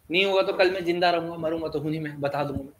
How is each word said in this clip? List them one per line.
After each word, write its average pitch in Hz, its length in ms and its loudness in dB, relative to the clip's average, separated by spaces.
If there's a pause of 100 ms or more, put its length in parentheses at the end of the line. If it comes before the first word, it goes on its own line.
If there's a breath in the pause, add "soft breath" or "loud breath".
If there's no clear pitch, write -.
नहीं 180 160 4
होगा 190 160 4
तो 190 120 0
कल 185 180 4
मैं 190 140 -4
जिंदा 175 260 2
रहूंगा, 170 260 -2
मरूंगा 160 300 -2
तो 151 120 -4
हूँ 151 120 -4
नहीं 156 100 -4
मैं, 147 200 -8
बता 143 220 -2
दूंगा 139 200 -6
मैं, 139 160 -16